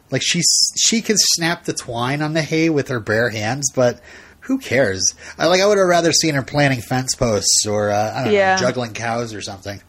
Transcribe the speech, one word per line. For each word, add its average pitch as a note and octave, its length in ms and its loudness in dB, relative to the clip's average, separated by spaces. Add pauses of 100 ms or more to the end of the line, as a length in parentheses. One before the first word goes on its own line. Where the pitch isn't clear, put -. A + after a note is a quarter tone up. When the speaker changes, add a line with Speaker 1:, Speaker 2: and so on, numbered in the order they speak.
(120)
Speaker 1:
Like, C3 120 -2
she, - 180 0 (360)
she A3+ 240 2
can G#3+ 160 0
snap E3+ 460 0
the D3+ 100 -4
twine B2+ 480 -4
on D3+ 120 -4
the D#3+ 100 0
hay D#3+ 260 0
with C#3+ 200 0
her B2 100 -4
bare A2 300 0
hands, A2+ 440 -4
but B2 280 2 (400)
who - 180 -2
cares? G#2+ 560 0 (240)
I, D#3 80 2
like, F#3 140 4
I G3 60 4
would G#3 120 4
have F#3 80 4
rather E3+ 240 4
seen D#3 240 2
her C3 80 -2
planting C#3 380 0
fence C3 340 -4
posts G#2+ 500 0
or, G#2 240 0
uh, G#2 260 0
I C3 100 -4
don't G#3+ 80 0
Speaker 2:
Yeah. F#3+ 220 4
Speaker 1:
know, F#3+ 60 0
juggling B2 320 -2
cows A#2 400 -4
or G2 80 -10
something. G2 480 -10